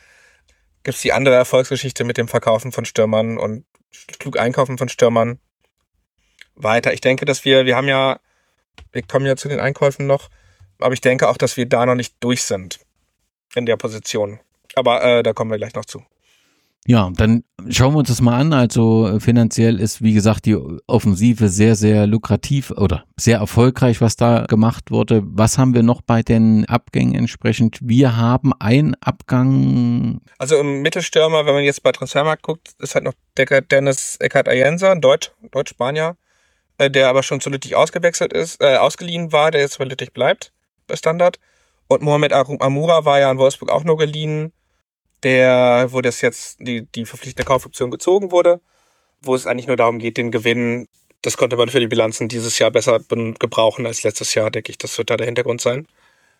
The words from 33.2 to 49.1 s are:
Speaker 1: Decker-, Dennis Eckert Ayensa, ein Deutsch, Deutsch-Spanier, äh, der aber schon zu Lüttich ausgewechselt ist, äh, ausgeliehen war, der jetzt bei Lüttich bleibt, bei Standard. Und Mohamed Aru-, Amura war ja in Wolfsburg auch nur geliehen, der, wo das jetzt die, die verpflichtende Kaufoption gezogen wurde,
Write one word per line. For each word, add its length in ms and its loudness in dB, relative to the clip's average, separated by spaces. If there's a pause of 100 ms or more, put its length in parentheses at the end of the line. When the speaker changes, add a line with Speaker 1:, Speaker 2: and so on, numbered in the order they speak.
Speaker 1:
Decker-, 240 2
Dennis 560 0
Eckert 320 0
Ayensa, 440 2
ein 100 0
Deutsch, 300 2 (180)
Deutsch-Spanier, 640 -4 (640)
äh, 120 2
der 200 4
aber 120 2
schon 200 -6
zu 80 -6
Lüttich 260 -6
ausgewechselt 560 0
ist, 300 -4
äh, 140 4
ausgeliehen 540 -2
war, 200 2
der 100 0
jetzt 180 -4
bei 60 -6
Lüttich 300 -10
bleibt, 380 -2 (340)
bei 100 -8
Standard. 420 0 (480)
Und 140 2
Mohamed 320 2
Aru-, 280 0
Amura 440 2
war 160 4
ja 100 4
in 60 0
Wolfsburg 340 0
auch 140 0
nur 140 0
geliehen, 540 -4 (680)
der, 680 4
wo 100 -4
das 200 -4
jetzt 400 -6
die, 340 -8
die 100 -10
verpflichtende 420 -10
Kaufoption 440 -4
gezogen 400 -2
wurde, 300 2 (600)